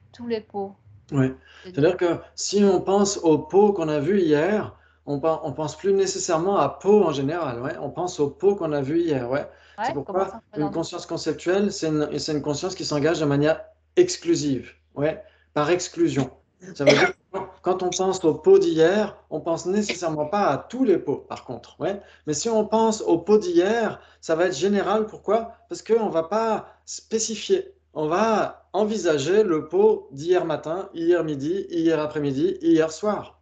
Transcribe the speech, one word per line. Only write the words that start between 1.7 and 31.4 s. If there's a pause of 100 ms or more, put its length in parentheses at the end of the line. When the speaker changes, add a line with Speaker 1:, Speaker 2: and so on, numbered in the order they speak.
Speaker 2:
que (160)
si
on
pense
au
pot
qu'on
a
vu
hier, (320)
on
pen-,
on
pense
plus
nécessairement
à
pot
en
général,
ouais.
On
pense
au
pot
qu'on
a
vu
hier,
ouais. (300)
Speaker 1:
Ouais,
Speaker 2:
C'est
pourquoi
Speaker 1:
comment
ça
représente ?
Speaker 2:
une
conscience
conceptuelle,
c'est
une,
c'est
une
conscience
qui
s'engage
de
manière (300)
exclusive, (240)
ouais, (320)
par
exclusion. (460)
Ça
veut
dire (200)
que (240)
quand
on
pense
au
pot
d'hier, (140)
on
pense
nécessairement
pas
à
tous
les
pots,
par
contre,
ouais. (260)
Mais
si
on
pense
au
pot
d'hier, (200)
ça
va
être
général.
Pourquoi ? (160)
Parce
qu'on
va
pas (160)
spécifier. (200)
On
va
envisager
le
pot
d'hier
matin,
hier
midi,